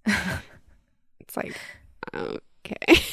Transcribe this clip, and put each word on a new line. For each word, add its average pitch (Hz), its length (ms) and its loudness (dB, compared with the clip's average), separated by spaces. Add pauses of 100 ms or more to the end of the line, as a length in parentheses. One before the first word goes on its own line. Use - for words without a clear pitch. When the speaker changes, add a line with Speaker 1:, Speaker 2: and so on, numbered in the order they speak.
Speaker 1:
<laughs> 208 60 4 (1080)
Speaker 2:
It's - 160 -12
like, - 220 -4 (560)
okay. - 840 2 (120)